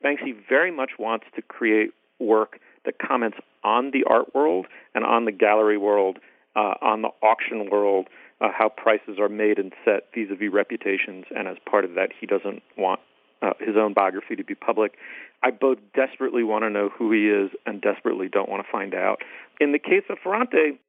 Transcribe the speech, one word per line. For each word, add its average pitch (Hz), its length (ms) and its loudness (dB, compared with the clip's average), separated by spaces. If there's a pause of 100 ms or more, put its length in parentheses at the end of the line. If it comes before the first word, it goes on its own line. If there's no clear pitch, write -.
Banksy 143 300 -2 (140)
very 165 240 2
much 135 260 -6
wants 110 260 -4 (120)
to 117 60 -10
create 107 480 0 (280)
work 110 400 0 (260)
that - 140 -8
comments 110 400 -2 (240)
on 123 300 0
the 135 120 0
art - 300 2
world 156 320 0 (280)
and 113 100 -2
on 117 200 2
the 110 80 -2
gallery 104 460 4
world, 98 400 2 (380)
uh, 104 260 0
on 110 200 2
the 113 80 -2 (120)
auction 107 480 0
world, 101 380 2 (320)
uh, 107 120 2
how 110 160 2
prices 107 520 -2
are 104 80 2
made 107 300 2
and 95 140 -6 (120)
set 101 300 0
vis-a-vis 101 380 -4
reputations, 98 720 -2 (100)
and 101 120 -6
as 92 100 -10 (120)
part 101 160 2
of 90 100 -8
that, 92 160 0 (100)
he 113 60 -12
doesn't 101 360 -4 (140)
want, 95 220 -2 (440)
uh, 101 180 0
his 104 160 -2
own 107 160 2
biography 98 420 0
to 95 100 -10
be 98 120 -10
public. 107 380 -2 (500)
I 127 80 2
both 131 260 0 (160)
desperately 131 480 -2
wanna 110 280 0
know 101 180 0
who 110 240 -2
he 107 160 4
is 101 220 2 (160)
and 104 140 -8
desperately 95 480 -2
don't 98 200 -2
wanna 98 220 -6
find 98 260 -6
out. 98 260 -2 (380)
In 147 100 2
the 147 80 0
case 190 300 2
of 190 100 -8
Ferrante 185 580 0 (120)